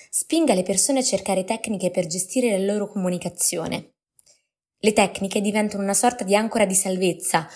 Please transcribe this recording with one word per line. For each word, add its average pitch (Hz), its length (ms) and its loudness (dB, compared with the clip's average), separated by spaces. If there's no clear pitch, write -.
spinga 311 420 2
le 185 100 2
persone 202 360 0
a 254 60 2
cercare 190 400 0
tecniche 196 460 -4
per 180 160 -2
gestire 196 520 -2
la 196 140 0
loro 202 180 -4
comunicazione. 175 1000 -4
Le 214 140 2
tecniche 196 480 0
diventano 208 420 0
una 196 120 0
sorta 240 280 2
di 196 140 2
ancora 220 300 2
di 190 80 2
salvezza, 180 800 0